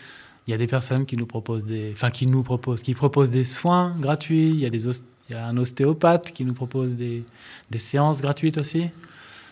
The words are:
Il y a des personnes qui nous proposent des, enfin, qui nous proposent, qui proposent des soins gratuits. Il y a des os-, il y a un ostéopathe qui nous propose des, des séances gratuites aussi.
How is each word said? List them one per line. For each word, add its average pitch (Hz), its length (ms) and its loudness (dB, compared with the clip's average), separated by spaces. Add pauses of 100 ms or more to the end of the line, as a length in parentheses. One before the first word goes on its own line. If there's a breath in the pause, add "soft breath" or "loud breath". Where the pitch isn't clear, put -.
(460 loud breath)
Il 117 40 -4
y 113 40 -2
a 110 40 0
des 120 80 0
personnes 131 380 0
qui 123 140 -4
nous 117 80 -4
proposent 110 400 -6
des, 107 260 -6
enfin, 120 180 0
qui - 160 -2
nous 131 160 4
proposent, 123 380 -2
qui 127 140 -2
proposent 139 360 4
des 127 140 2
soins 175 560 0
gratuits. 156 480 2
Il 156 120 2
y 135 40 0
a 120 60 0
des 113 180 -2
os-, 123 140 -4 (260)
il 120 80 -10
y - 20 -8
a 117 80 -8
un 117 120 -2
ostéopathe 156 720 2
qui 127 140 -4
nous 123 80 -2
propose 127 400 -2
des, 120 280 -6 (480 loud breath)
des 117 80 -2
séances 143 440 2
gratuites 156 340 0
aussi. 160 300 -2 (640 loud breath)